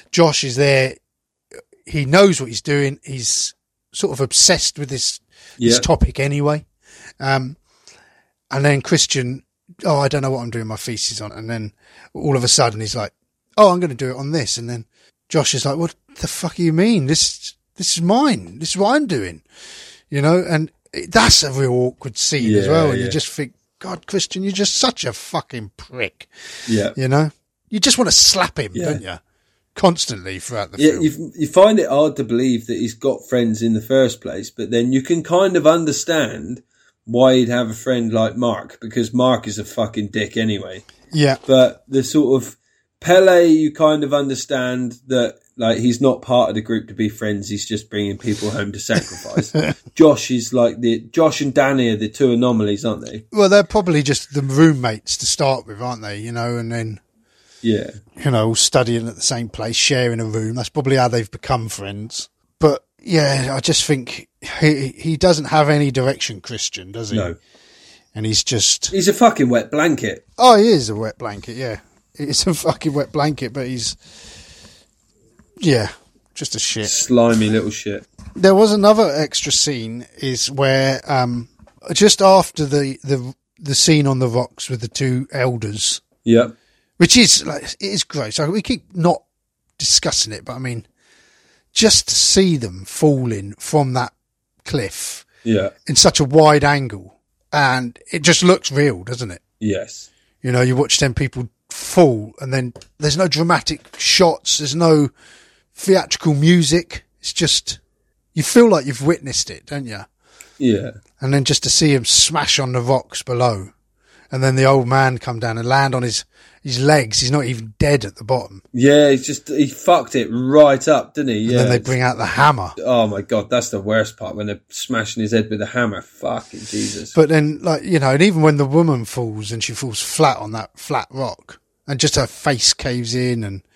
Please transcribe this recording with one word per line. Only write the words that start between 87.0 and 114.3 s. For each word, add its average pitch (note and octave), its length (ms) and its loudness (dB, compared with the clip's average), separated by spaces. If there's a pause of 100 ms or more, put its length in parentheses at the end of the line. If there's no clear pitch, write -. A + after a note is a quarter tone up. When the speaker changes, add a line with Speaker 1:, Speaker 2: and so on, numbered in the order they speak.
Speaker 1:
is, - 280 4
like, - 180 -8
it - 180 -12
is G3 220 -4
gross. A#2+ 360 -6
Like, D3+ 100 -2
we G3+ 120 -4
keep - 340 -6
not E3+ 280 0 (540)
discussing - 560 0
it, - 120 -14
but B2+ 80 -10
I B2 60 -12
mean, B2 260 -8 (880)
just - 360 2
to - 60 -2
see F#3 420 2
them F#2 280 -8
falling A#2 720 0
from C#3 360 -2
that A#2+ 200 -4 (520)
cliff - 600 -8 (180)
Speaker 2:
Yeah. G2+ 260 0 (180)
Speaker 1:
in D3 80 -2
such - 240 4
a D#3 60 4
wide D3+ 380 6
angle, C3+ 560 -2 (320)
and B2+ 480 0 (120)
it E3 120 -4
just E3 200 4
looks F3+ 280 4
real, C3+ 320 0
doesn't A#2+ 280 -10
it? E2+ 100 -18 (180)
Speaker 2:
Yes. - 500 -6 (320)
Speaker 1:
You C3 100 -2
know, B2 100 4
you B2+ 140 2
watch - 220 2
ten C3+ 160 0
people B2 360 -4 (200)
fall, A#2 720 2
and C3 140 -8
then B2+ 200 -2 (260)
there's D3+ 180 -2
no F#3+ 100 2
dramatic D#3 720 -2
shots, - 600 2
there's C#3+ 160 -6
no D#3 340 4 (680)
theatrical - 580 0
music. D#3+ 720 2 (140)
It's - 140 -10
just, - 460 -2 (540)
you D#3+ 100 -2
feel A#3 260 6
like D#3 160 2
you've C3+ 200 -6
witnessed C#3+ 440 -2
it, - 160 -18
don't C#3+ 200 -10
you? G#2+ 160 -12 (560)
Speaker 2:
Yeah. A2+ 340 0 (280)
Speaker 1:
And C3+ 140 -2
then C#3+ 100 2
just - 200 -2
to B2+ 60 -4
see D3+ 240 2
him B2+ 120 0
smash - 540 0
on B2+ 140 -4
the B2+ 80 -2
rocks B2+ 420 -2
below, A#2+ 460 -2 (640)